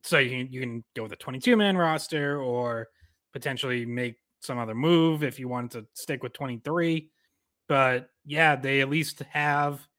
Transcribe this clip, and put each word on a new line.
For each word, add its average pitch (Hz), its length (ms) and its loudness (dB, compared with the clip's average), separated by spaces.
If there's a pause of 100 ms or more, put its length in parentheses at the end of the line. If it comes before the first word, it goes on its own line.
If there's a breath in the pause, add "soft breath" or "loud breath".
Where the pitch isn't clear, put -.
so - 160 2
you 131 140 4
can, 127 200 -6
you 127 100 -10
can 117 220 -6 (120)
go 113 80 -6
with 104 80 -8
a - 60 -12
twenty-two 139 380 2
man 202 220 4
roster 156 640 0
or 120 460 -4 (460)
potentially 123 520 -4
make 120 300 -6 (240)
some 127 180 -8
other 113 160 -4
move 160 480 4
if 131 160 -4
you 127 100 -8
wanted 123 240 -6
to 113 220 -12
stick 131 300 -8
with 120 100 -8
twenty-three. 151 800 -2 (560)
But 127 420 2 (160)
yeah, 151 300 4
they 135 260 2
at 135 80 2
least 151 300 -2 (100)
have 147 580 0 (100)